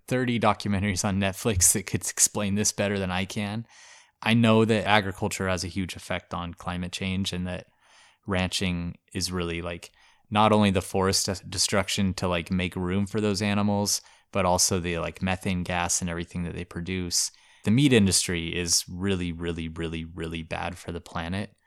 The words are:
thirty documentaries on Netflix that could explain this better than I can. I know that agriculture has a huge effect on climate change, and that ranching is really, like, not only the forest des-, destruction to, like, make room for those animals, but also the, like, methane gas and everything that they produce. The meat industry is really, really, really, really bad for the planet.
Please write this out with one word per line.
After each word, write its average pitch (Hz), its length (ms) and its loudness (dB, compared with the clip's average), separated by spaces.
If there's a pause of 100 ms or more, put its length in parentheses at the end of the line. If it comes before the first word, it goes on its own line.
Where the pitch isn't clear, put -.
thirty 123 320 0
documentaries 101 640 0
on 98 140 2
Netflix 98 540 2
that 101 120 -2
could - 160 -2
explain - 540 0
this 104 160 2
better 101 260 0
than 95 140 -2
I 92 140 0
can. 107 420 -6 (560)
I 113 100 6
know 113 320 8
that 107 220 2
agriculture 98 640 2
has 90 140 0
a 95 40 -6
huge 90 280 -4
effect - 380 -8
on 87 220 -8
climate 90 380 -6
change, 95 400 -2
and 90 120 -4
that 90 220 -8 (580)
ranching 90 720 -2 (180)
is 90 180 -4
really, 85 300 -4
like, 87 300 -10 (380)
not 107 220 6
only 104 200 6
the 92 100 2
forest 95 460 2
des-, 98 220 -6
destruction 95 640 0
to, - 120 -4
like, 87 240 -2
make 90 240 0
room 92 320 0
for 107 140 -4
those 101 200 0
animals, 101 600 0 (300)
but 98 140 2
also 90 340 4
the, 85 200 -2
like, 80 220 -6
methane 92 420 -2
gas 87 380 -2
and 90 80 -4
everything 87 340 -6
that 85 120 -6
they 87 100 -8
produce. 90 640 -4 (320)
The 98 80 2
meat 131 220 6
industry 87 600 2
is 85 340 0
really, 90 420 -2
really, 82 380 -6
really, 82 360 -6
really 82 380 -8
bad 85 340 -8
for - 140 -12
the 85 100 -8
planet. 90 500 -8 (160)